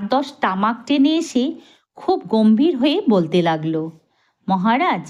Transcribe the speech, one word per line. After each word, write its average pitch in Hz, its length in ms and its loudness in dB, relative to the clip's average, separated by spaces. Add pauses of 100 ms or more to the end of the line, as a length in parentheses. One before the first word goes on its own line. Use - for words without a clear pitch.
দশ 269 180 -2 (140)
তামাক 208 440 -2
টেনে 285 300 2
এসে 320 300 -2 (520)
খুব 370 200 -2 (100)
গম্ভীর 220 500 4
হয়ে 311 200 2 (120)
বলতে 180 320 2
লাগলো, 160 400 -2 (640)
"মহারাজ, 220 640 0